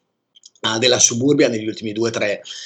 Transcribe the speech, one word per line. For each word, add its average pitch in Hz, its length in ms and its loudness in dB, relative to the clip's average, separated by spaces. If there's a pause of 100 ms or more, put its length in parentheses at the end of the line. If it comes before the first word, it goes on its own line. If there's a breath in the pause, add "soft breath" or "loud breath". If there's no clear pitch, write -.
(640)
ah, 113 160 -2
della 120 200 4
suburbia 139 480 2
negli 110 220 -2
ultimi 107 240 -6
due 113 160 -2
o - 20 -6
tre 110 320 -4 (240 loud breath)